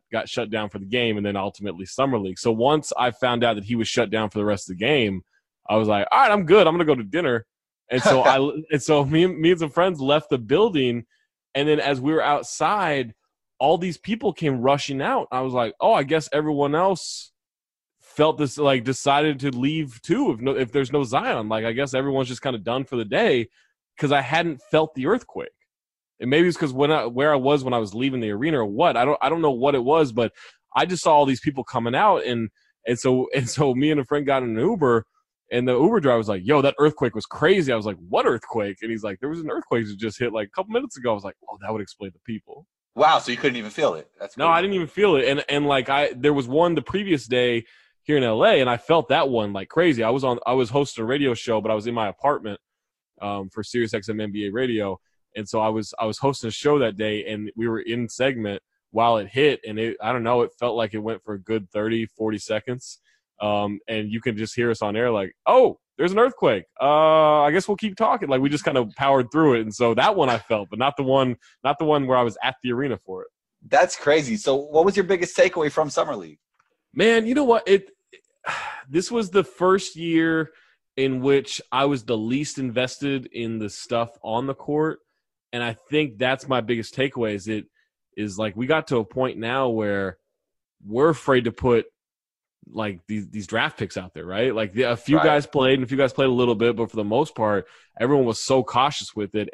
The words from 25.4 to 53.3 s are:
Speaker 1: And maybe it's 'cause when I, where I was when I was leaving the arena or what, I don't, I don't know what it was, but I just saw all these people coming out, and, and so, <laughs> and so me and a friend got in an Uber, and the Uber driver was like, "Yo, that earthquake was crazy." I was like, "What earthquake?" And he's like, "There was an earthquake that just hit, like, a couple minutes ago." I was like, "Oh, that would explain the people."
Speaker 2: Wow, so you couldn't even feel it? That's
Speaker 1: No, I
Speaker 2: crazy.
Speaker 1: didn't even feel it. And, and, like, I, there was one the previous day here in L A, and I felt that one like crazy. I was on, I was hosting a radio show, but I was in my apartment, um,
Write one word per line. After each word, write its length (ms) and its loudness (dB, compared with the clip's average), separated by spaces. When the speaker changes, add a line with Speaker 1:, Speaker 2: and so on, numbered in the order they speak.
Speaker 1:
And 100 -2
maybe 180 4
it's 80 -2
'cause 160 -2
when 180 2
I, 140 2
where 260 0
I 60 4
was 260 2
when 120 -2
I 40 2
was 160 -4
leaving 260 -2
the 100 -2
arena 280 -2
or 60 0
what, 320 0
I 80 2
don't, 180 0
I 60 2
don't 120 -2
know 120 2
what 240 0
it 80 0
was, 260 2
but 220 -2
I 100 2
just 200 -6
saw 100 4
all 120 6
these 140 -2
people 220 -4
coming 320 -4
out, 300 2
and, 240 -4
and 120 -2
so, 320 2
<laughs> 40 -8
and 140 -2
so 260 0
me 160 0
and 100 0
a 40 -2
friend 200 -2
got 180 0
in 160 -4
an 60 0
Uber, 400 2
and 140 0
the 120 2
Uber 220 4
driver 180 4
was 100 -2
like, 160 -4
"Yo, 160 4
that 200 2
earthquake 340 2
was 100 -8
crazy." 480 2
I 40 2
was 100 -4
like, 100 -4
"What 180 0
earthquake?" 560 -2
And 80 -8
he's 140 -8
like, 160 -8
"There 80 -8
was 100 -8
an 100 -10
earthquake 380 -4
that 100 -12
just 220 -8
hit, 140 -2
like, 160 -6
a 20 -20
couple 220 -8
minutes 260 -6
ago." 140 -2
I 20 2
was 80 -10
like, 140 -12
"Oh, 140 -14
that 100 -8
would 80 -6
explain 320 -14
the 140 -20
people." 400 -14
Speaker 2:
Wow, 240 4
so 100 -10
you 80 -4
couldn't 180 0
even 140 -10
feel 240 0
it? 240 -14
That's 180 -14
Speaker 1:
No, 120 0
I 60 4
Speaker 2:
crazy. 80 2
Speaker 1:
didn't 120 -4
even 140 -4
feel 280 4
it. 100 4
And, 220 0
and, 180 0
like, 220 0
I, 260 0
there 200 2
was 140 -2
one 260 2
the 80 -2
previous 440 -2
day 380 0
here 140 0
in 80 4
L 200 2
A, 160 6
and 80 2
I 80 2
felt 320 2
that 220 2
one 220 -2
like 160 -10
crazy. 340 2
I 80 2
was 140 0
on, 220 0
I 80 0
was 140 2
hosting 360 -2
a 20 -4
radio 260 0
show, 280 -2
but 100 -4
I 40 2
was 120 -4
in 80 -6
my 140 -2
apartment, 520 -4
um, 260 -6